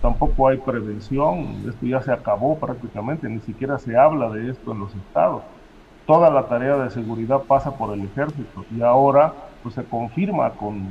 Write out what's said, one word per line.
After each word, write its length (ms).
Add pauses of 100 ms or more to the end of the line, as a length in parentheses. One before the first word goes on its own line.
Tampoco 480
hay 80
prevención, 1120
esto 160
ya 160
se 120
acabó 460
prácticamente, 680
ni 120
siquiera 380
se 200
habla 320
de 200
esto 220
en 60
los 160
estados. 480 (640)
Toda 240
la 160
tarea 320
de 100
seguridad 540
pasa 300
por 200
el 140
ejército, 580 (100)
y 60
ahora, 540 (280)
pues, 120
se 100
confirma 680
con 380